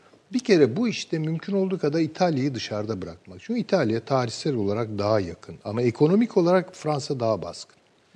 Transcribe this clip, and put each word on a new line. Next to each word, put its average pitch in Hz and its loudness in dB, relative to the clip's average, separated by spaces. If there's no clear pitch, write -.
bir 254 0
kere 151 4
bu 233 0
işte - -4
mümkün 160 -4
olduğu 190 0
kadar 160 0
İtalya'yı 156 0
dışarıda 104 -6
bırakmak. 85 -14
Çünkü 240 -4
İtalya 131 0
tarihsel 127 -2
olarak 107 0
daha 104 2
yakın 87 -8
ama 107 -4
ekonomik 160 4
olarak 180 2
Fransa 143 -4
daha 110 0
baskın. - -14